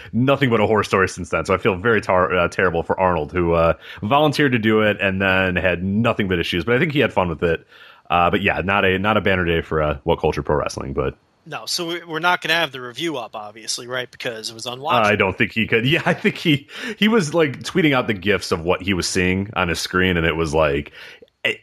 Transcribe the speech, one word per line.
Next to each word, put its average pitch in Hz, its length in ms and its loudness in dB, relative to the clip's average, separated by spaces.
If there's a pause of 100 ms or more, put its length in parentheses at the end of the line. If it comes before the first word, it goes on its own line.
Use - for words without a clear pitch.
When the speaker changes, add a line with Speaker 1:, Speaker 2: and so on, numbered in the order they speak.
(140)
Speaker 1:
nothing 131 340 2
but 113 100 4
a 104 80 2
horror 104 180 2
story 95 260 2
since 90 180 -10
then. 82 160 -2
So 98 80 0
I 92 60 4
feel 101 180 0
very 104 240 2
tar-, 92 340 2
uh, 87 140 2
terrible 85 340 0
for - 160 -2
Arnold, 85 320 0
who, 85 220 0
uh, 82 220 4 (280)
volunteered 139 360 2
to 131 200 2
do 107 240 2
it 104 180 2
and 95 200 0
then 95 360 2
had 87 260 0
nothing 104 460 0
but 90 100 0
issues. 82 260 -2
But 117 120 2
I - 20 2
think 156 140 0
he 143 80 0
had 110 120 2
fun 92 160 0
with 80 140 -6
it. 85 240 0 (420)
Uh, 87 220 2
but 98 100 0
yeah, 80 200 0
not 98 240 0
a, 95 120 2
not 104 200 0
a 104 40 0
banner 92 240 0
day 82 180 0
for, 78 200 -2
uh, 76 220 -2
What 82 160 0
Culture - 240 -2
Pro 78 100 0
Wrestling, - 380 -4
but 65 240 -4 (280)
Speaker 2:
No, 135 220 -14
so 170 220 -6
we, 170 160 -8
we're 156 160 -8
not 180 200 0
gonna 160 140 -2
have 165 160 0
the 131 100 -12
review 135 360 -6
up, 113 180 -10
obviously, 110 540 -10
right? 127 200 -6
Because 110 400 -10
it 117 60 -14
was 113 100 -16
unwatchable. 123 420 0
Speaker 1:
I 104 100 4
don't 98 200 0
think 110 140 0
he 110 160 -2
could. 113 200 2
<laughs> - 20 0
Yeah, 156 180 0
I 170 80 2
think - 220 -2
he, 147 320 0 (280)
he 208 120 2
was, 185 260 2
like, 151 300 0
tweeting 156 300 2
out 127 120 2
the 113 80 -2
gifs 95 380 0
of 87 80 0
what 87 200 0
he 92 140 -2
was 85 140 -2
seeing 92 480 0
on 90 100 2
his 82 140 -2
screen, 92 360 0
and 82 80 0
it 80 120 0
was 80 180 -2
like, 73 380 0 (520)
i-, 120 180 -4